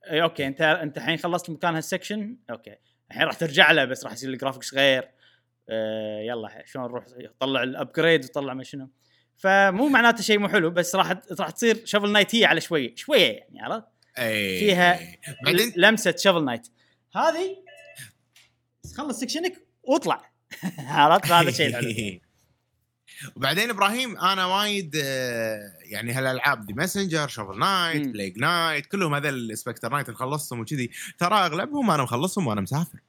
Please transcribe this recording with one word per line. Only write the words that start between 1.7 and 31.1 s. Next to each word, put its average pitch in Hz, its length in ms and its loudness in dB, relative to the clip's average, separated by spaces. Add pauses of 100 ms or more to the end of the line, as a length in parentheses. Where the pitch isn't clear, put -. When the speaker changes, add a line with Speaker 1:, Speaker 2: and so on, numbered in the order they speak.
Speaker 1:
هالسكشن، 202 640 -6 (120)
أوكي. 110 260 -12 (360)
الحين 143 120 -16
راح 151 120 -10
ترجع 156 360 2
له، 151 140 2
بس 127 180 -8
راح 117 100 -12
يصير 131 160 -10
الجرافيكس 131 440 -8
غير. 135 340 2 (640)
آه، 110 520 -4
يلا، 113 260 -6
ح-، - 180 -18
شلون 131 200 -10
نروح، 120 200 -10 (340)
طلع 131 240 0
الأبجريد 147 640 0
وطلع 135 280 -6
ما 131 100 -10
شنو. 131 260 -14 (480)
فمو 196 500 4
معناته 233 360 6
شيء 208 160 4
مو 208 80 0
حلو، 175 220 2
بس 175 260 0
راح 180 180 2
ت-، 185 280 -8
راح 160 80 -4
تصير 220 360 0
شافل 202 260 0
نايت 208 240 4
هي 226 100 6
على 156 160 4
شوي، 147 340 -2
شوية 196 360 4
يعني، - 300 -14
عرفت؟ 175 240 -8 (320)
Speaker 2:
إي. 104 420 0
Speaker 1:
فيها 180 400 4 (460)
Speaker 2:
بعدين 175 300 2
Speaker 1:
ل-، 175 60 2
لمسة 202 360 4
شافل 170 280 2
نايت. 120 220 -4 (480)
هذه 330 400 -2 (1400)
خلص 269 220 -6
سكشنك 330 340 -4 (300)
واطلع. 233 480 0 (300)
<laughs> - 160 -8
عرفت؟ 151 540 4
هذا 170 180 6
الشيء 143 180 0
الحلو. 120 240 -2
Speaker 2:
<laughs> 104 280 -6 (1160)
وبعدين 156 340 0
إبراهيم، 214 480 -2
أنا 185 280 0
وايد، 190 580 -2
آه، 117 680 -4 (120)
يعني، 107 280 -8
هالألعاب 131 540 0
دي 101 80 -10
ماسنجر، 165 540 -2
شافل 101 320 -10
نايت، 165 460 0
Speaker 1:
مم. 131 60 -6
Speaker 2:
بليغ 101 260 -6
نايت، 156 480 0
كلهم 185 280 -2
هذا 143 160 -2
السبكتر 120 640 -6
نايت 139 180 -4
نخلصهم 131 500 -6
وكذي. 120 300 -4 (280)